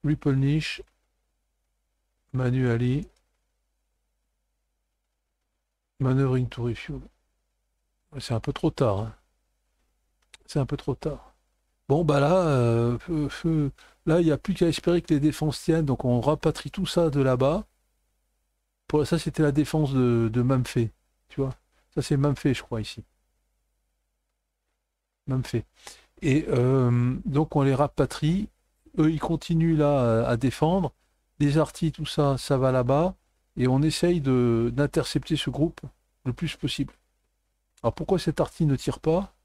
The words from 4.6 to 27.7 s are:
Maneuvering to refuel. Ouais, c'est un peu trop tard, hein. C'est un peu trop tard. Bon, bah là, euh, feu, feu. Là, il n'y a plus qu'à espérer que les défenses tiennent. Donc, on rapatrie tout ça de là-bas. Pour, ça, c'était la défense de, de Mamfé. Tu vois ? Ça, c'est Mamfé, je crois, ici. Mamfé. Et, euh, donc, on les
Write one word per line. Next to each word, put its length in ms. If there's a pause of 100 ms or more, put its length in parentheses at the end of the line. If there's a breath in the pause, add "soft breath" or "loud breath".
Maneuvering 480
to 160
refuel. 380 (1080)
Ouais, 80
c'est 120
un 80
peu 140
trop 160
tard, 300
hein. 140 (1300)
C'est 120
un 80
peu 120
trop 160
tard. 400 (540)
Bon, 160
bah 140
là, 280
euh, 520
feu, 300
feu. 440 (340 soft breath)
Là, 140
il 40
n'y 80
a 60
plus 160
qu'à 120
espérer 360
que 100
les 80
défenses 420
tiennent. 220
Donc, 200
on 160
rapatrie 500
tout 160
ça 240
de 100
là-bas. 460 (1200)
Pour, 180
ça, 120
c'était 240
la 100
défense 400
de, 400
de 100
Mamfé. 480 (380)
Tu 120
vois ? 140 (400)
Ça, 80
c'est 140
Mamfé, 380
je 80
crois, 180
ici. 240 (2250)
Mamfé. 360 (580 loud breath)
Et, 260
euh, 680 (100)
donc, 280
on 80
les 120